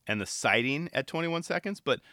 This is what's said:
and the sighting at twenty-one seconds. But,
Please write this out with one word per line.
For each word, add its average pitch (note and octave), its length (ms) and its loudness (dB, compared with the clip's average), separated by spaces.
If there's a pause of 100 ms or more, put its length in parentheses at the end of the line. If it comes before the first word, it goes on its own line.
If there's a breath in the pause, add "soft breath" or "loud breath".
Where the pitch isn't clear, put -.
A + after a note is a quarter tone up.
and G#2+ 140 0
the F#2+ 60 -4
sighting B2+ 680 2
at C3+ 140 0
twenty-one E3 340 -2
seconds. F#3 380 -4
But, - 220 2 (120)